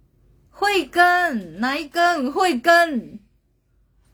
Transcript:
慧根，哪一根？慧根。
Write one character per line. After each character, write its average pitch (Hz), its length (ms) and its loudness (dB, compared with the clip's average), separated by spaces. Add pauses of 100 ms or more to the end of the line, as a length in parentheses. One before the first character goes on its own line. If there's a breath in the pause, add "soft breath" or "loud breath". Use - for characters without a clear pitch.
(500)
慧 392 340 -2
根， 330 720 0
哪 254 160 -4
一 302 140 -8
根？ 339 420 0
慧 339 280 0
根。 330 600 0 (960)